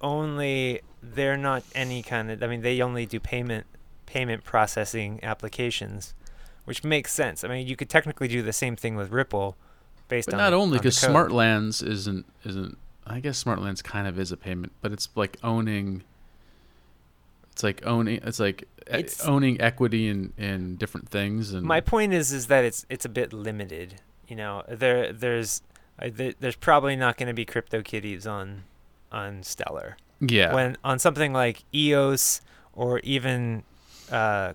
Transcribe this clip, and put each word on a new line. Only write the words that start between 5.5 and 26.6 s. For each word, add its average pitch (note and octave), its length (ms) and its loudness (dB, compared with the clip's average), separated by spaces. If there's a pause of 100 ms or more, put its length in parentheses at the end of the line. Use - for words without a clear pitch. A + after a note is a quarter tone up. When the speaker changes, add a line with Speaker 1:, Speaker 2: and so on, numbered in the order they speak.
Speaker 1:
which - 200 -8
makes D3+ 280 0
sense. A#2+ 320 0
I G2 60 -4
mean, B2+ 180 -4
you B2+ 80 -6
could B2+ 140 -6
technically D3 400 2
do A#2+ 120 0
the G#2+ 120 -2
same A#2+ 240 -2
thing A2+ 180 -4
with G2+ 160 -4
Ripple G2+ 460 -2 (500)
based A#2+ 200 -2
Speaker 2:
But - 80 -2
Speaker 1:
on - 40 0
Speaker 2:
not G3+ 120 4
Speaker 1:
the, F3 40 6
Speaker 2:
only, F3+ 220 4
Speaker 1:
on G#2 60 2
the B2+ 60 6
Speaker 2:
'cause - 140 4
Speaker 1:
code. C3 80 6
Speaker 2:
Smartlands A2+ 720 4
isn't, G2 400 -2 (200)
isn't, F#2+ 320 -6 (280)
I A2 140 -8
guess C3+ 240 -4
Smartlands F#2+ 400 -2
kind G2+ 240 -4
of F2+ 100 -4
is F#2 140 -2
a E2+ 60 -6
payment, F2+ 340 -8 (100)
but G#2 100 -4
it's - 220 -6
like G2+ 300 -2
owning, G#2 600 0 (1500)
it's - 120 -6
like G2+ 220 -2
owning, A#2 380 2
it's A2+ 160 -6
like G2+ 240 0 (260)
e-, A#2+ 60 0
Speaker 1:
It's - 300 -4
Speaker 2:
owning C#3 360 4
equity A2+ 460 2
in, G2 300 -2
in F#2 400 -4
different - 320 -8
things. G#2 440 -2
And F#2 100 -4
Speaker 1:
My E3 180 2
point G#3+ 320 2
is, D3 180 2
is B2+ 160 -4
that C3 160 8
it's, A#2 260 -2
it's C3 160 -4
a A#2+ 40 -6
bit A#2 240 -2
limited. G2+ 680 -8 (260)
You A#2 80 -14
know, G#2 320 -6
there, B2 460 2
there's, A#2 480 -2 (360)
uh, B2 120 -6
th-, A#2+ 320 -4
there's B2+ 160 -4
probably C#3 400 6